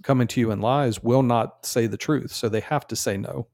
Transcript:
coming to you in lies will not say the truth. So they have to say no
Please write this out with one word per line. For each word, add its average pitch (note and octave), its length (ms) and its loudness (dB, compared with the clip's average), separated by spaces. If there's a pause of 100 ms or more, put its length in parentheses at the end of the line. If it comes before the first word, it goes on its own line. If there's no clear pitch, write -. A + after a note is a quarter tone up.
coming B2+ 240 2
to - 120 -2
you A2+ 120 2
in F#2+ 80 -2
lies B2 420 0
will B2 220 4
not A#2+ 420 0
say A#2 220 0
the G#2 80 -4
truth. C#3 360 -2
So - 160 -4
they G#2+ 120 0
have - 280 -4
to A2 80 -6
say G#2 220 -2
no - 360 -8